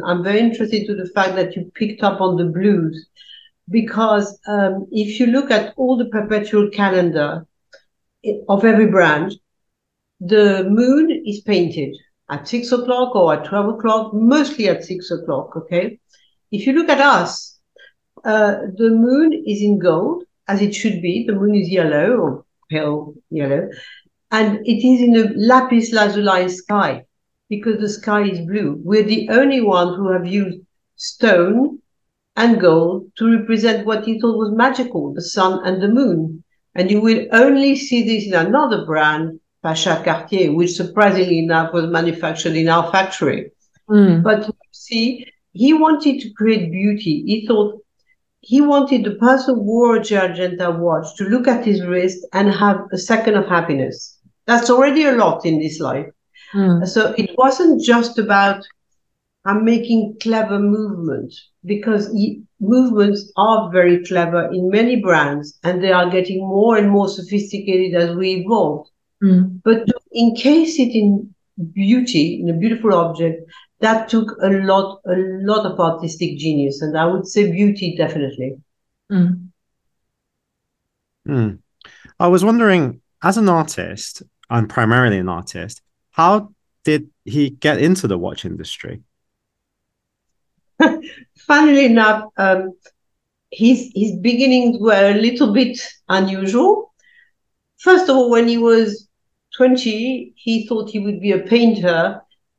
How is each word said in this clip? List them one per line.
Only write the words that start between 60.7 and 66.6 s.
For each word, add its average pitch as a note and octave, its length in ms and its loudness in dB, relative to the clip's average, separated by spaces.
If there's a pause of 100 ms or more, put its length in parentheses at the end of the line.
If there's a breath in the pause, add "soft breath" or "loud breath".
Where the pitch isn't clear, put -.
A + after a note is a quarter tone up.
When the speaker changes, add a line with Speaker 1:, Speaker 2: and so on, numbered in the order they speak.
Speaker 1:
because G#3 480 -4
he, G#3+ 300 -4 (180)
movements G#3 760 0
are G3+ 340 2
very F3 340 2
clever E3+ 480 -2
in F3+ 180 -2
many A#3 300 2
brands, D3 600 0
and F3+ 200 -2
they F#3+ 100 2
are F3+ 180 2
getting F#3 300 -2
more G3+ 380 2